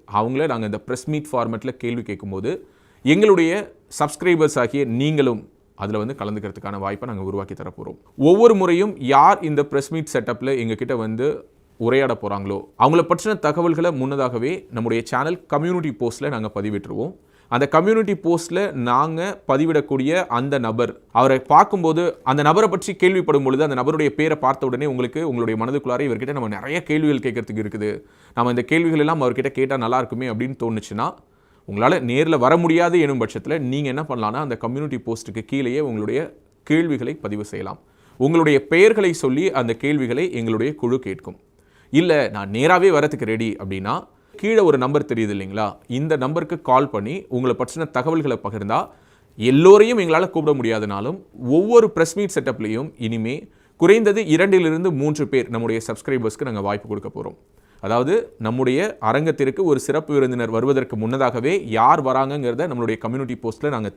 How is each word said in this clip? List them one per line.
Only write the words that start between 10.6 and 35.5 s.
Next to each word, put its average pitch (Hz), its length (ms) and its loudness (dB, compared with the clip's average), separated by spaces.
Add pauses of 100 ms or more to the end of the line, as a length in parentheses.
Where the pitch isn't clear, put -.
வந்து 113 480 -4 (320)
உரையாட 123 440 2
போறாங்களோ, 98 440 -4 (140)
அவங்கள 160 300 4
பற்றின 185 300 -2
தகவல்களை 170 540 0
முன்னதாகவே 135 800 -4
நம்முடைய 113 340 -2
சேனல் 147 400 -4
கம்யூனிட்டி 156 600 -4
போஸ்ட்ல 139 220 -6
நாங்க 110 260 -6
பதிவிட்டுருவோம். 104 600 -6 (320)
அந்த 127 200 0
கம்யூனிட்டி 202 460 2
போஸ்ட்ல 170 580 -2
நாங்க 143 760 -2
பதிவிடக்கூடிய 147 800 0
அந்த 139 320 -2
நபர், 117 440 -2 (100)
அவரை 131 280 4
பார்க்கும்போது, 170 840 4
அந்த 139 180 2
நபரை 175 280 4
பற்றி 190 260 -4
கேள்விப்படும் 175 480 2
பொழுது, 135 200 2
அந்த 135 200 0
நபருடைய 156 260 2
பேரை 151 280 0
பார்த்த 135 280 0
உடனே 127 200 -2
உங்களுக்கு 135 440 -4
உங்களுடைய 113 360 -2
மனதுக்குள்ளார, 135 460 -2
"இவர்கிட்ட 120 200 -4
நம்ம 131 160 -6
நிறைய 127 360 -6
கேள்விகள் 151 480 0
கேட்கறதுக்கு 110 340 -6
இருக்குது, 104 360 -6 (320)
நம்ம 120 160 0
இந்த 120 140 0
கேள்விகள் 160 360 2
எல்லாம் 151 220 0
அவர்கிட்ட 123 260 -2
கேட்டா 135 300 -2
நல்லா 120 200 0
இருக்குமே" 123 300 -4
அப்படின்னு 123 360 -6
தோணுச்சுன்னா, 113 500 -4 (580)
உங்களால 123 280 2
நேர்ல 143 380 0
வர 131 200 4
முடியாது 170 420 2
எனும் 139 220 0
பட்சத்துல 127 380 -4
நீங்க 139 280 -4
என்ன 135 140 -6
பண்ணலாம்னா, 117 320 -4
அந்த 131 240 -6
கம்யூனிட்டி 135 400 -6
போஸ்ட்டுக்கு 113 480 -8
கீழேயே 135 340 -2